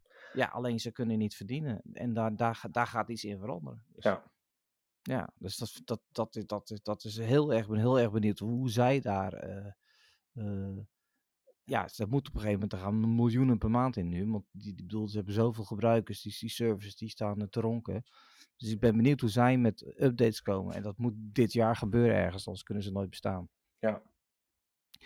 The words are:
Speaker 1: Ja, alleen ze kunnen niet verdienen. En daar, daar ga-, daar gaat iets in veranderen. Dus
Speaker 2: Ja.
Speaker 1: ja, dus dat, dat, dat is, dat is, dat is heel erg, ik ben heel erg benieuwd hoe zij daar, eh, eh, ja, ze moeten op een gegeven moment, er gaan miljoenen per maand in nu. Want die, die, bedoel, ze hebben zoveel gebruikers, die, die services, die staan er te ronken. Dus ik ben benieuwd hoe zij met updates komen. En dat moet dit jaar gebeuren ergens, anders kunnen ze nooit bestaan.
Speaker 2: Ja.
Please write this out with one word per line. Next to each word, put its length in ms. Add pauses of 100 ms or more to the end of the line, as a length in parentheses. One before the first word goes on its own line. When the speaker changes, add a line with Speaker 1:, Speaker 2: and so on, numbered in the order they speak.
(320)
Speaker 1:
Ja, 140
alleen 340
ze 120
kunnen 260
niet 180
verdienen. 460 (100)
En 220
daar, 220
daar 180
ga-, 140
daar 180
gaat 220
iets 160
in 140
veranderen. 500
Dus 160
Speaker 2:
Ja. 260 (720)
Speaker 1:
ja, 360
dus 180
dat, 280
dat, 160 (120)
dat 240
is, 100
dat 240
is, 120
dat 220
is 120
heel 360
erg, 120
ik 60
ben 80
heel 200
erg 140
benieuwd 260
hoe 320
zij 300
daar, 320
eh, 400 (600)
eh, 440 (880)
ja, 240
ze 180
moeten 260
op 60
een 60
gegeven 160
moment, 120
er 60
gaan 360
miljoenen 440
per 120
maand 260
in 120
nu. 220
Want 200
die, 240
die, 120
bedoel, 220
ze 80
hebben 180
zoveel 300
gebruikers, 580
die, 180
die 100
services, 460
die 120
staan 320
er 100
te 100
ronken. 440 (520)
Dus 140
ik 100
ben 160
benieuwd 240
hoe 100
zij 280
met 440
updates 400
komen. 320
En 80
dat 160
moet 180
dit 360
jaar 240
gebeuren 400
ergens, 300
anders 180
kunnen 200
ze 80
nooit 180
bestaan. 380 (300)
Speaker 2:
Ja. 240 (1040)